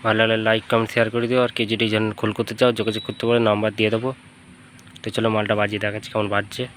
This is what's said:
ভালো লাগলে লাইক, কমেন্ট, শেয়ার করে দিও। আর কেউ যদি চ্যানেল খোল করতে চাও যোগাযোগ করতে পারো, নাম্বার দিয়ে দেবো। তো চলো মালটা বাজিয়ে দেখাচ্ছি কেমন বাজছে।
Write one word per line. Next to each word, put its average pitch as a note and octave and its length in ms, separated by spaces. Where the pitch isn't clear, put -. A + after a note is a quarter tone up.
ভালো A2 140
লাগলে A2+ 180
লাইক, A2 340
কমেন্ট, A2+ 200
শেয়ার A2+ 200
করে A#2 180
দিও। B2+ 140
আর A#2+ 60
কেউ A#2 180
যদি A2 220
চ্যানেল G#2+ 240
খোল G#2+ 200
করতে A2 220
চাও B2 180
যোগাযোগ A2 300
করতে - 240
পারো, A#2+ 120
নাম্বার G#2+ 340
দিয়ে G#2+ 180
দেবো। A#2 240
তো - 80
চলো A2+ 200
মালটা G#2+ 240
বাজিয়ে G#2 260
দেখাচ্ছি G#2 320
কেমন G#2+ 160
বাজছে। G2+ 340